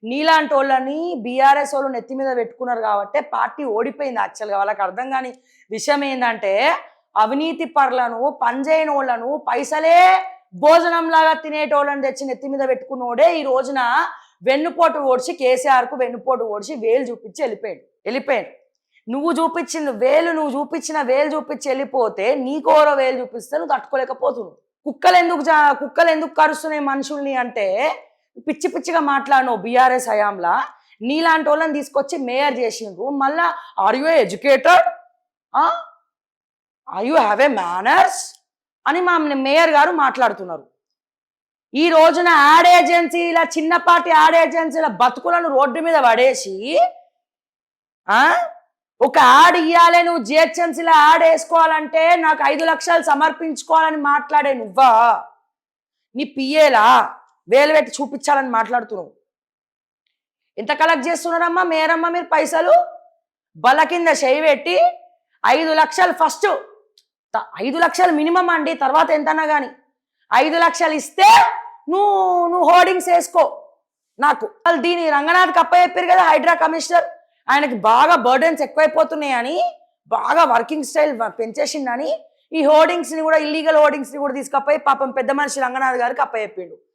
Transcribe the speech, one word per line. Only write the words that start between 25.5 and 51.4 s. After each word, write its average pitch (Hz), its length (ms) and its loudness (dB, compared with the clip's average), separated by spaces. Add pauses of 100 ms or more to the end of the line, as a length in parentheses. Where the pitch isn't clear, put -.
కుక్కలు 294 360 0
ఎందుకు 320 240 -4
కరుస్తున్నాయి 311 500 -2
మనుషుల్ని 277 520 -6
అంటే, 240 600 -4 (520)
పిచ్చి 302 200 -6
పిచ్చిగా - 320 -4
మాట్లాడినావు 269 580 -2
బీఆర్ఎస్ 247 520 0
హయాంలా. 208 540 -2 (380)
నీలాంటి 311 480 -2
వాళ్ళని 311 240 -2
తీసుకొచ్చి 277 440 -6
మేయర్ 262 420 -4
చేసిండ్రు. 220 500 -8
మళ్ళా, 285 460 -4 (300)
"Are 220 140 0
you 311 120 -2
educated? 269 720 2 (720)
ఆ? - 280 0 (1120)
Are 214 100 -6
you 311 140 2
have 208 180 0
a 277 80 4
manners?" 220 640 0 (760)
అని 330 140 -2
మా 349 160 0
మేయర్ 294 520 0
గారు 302 220 2
మాట్లాడుతున్నారు. 226 760 -4 (1040)
ఈ 311 160 0
రోజున 330 380 4
యాడ్ 320 400 6
ఏజెన్సీల, 339 800 4 (120)
చిన్నపాటి 339 520 2
యాడ్ 320 260 4
ఏజెన్సీల 320 520 0
బతుకులను 285 640 0
రోడ్డు 277 300 0
మీద 330 160 -2
పడేసి, 247 840 0 (1300)
ఆ, 302 400 2 (520)
ఒక 262 160 2
యాడ్ 302 400 8
ఇయ్యాలే, 339 440 4
నువ్వు 339 220 0
జిహెచ్ఎంసీలో 320 680 0
యాడ్ 320 320 6
వేసుకోవాలంటే 320 920 2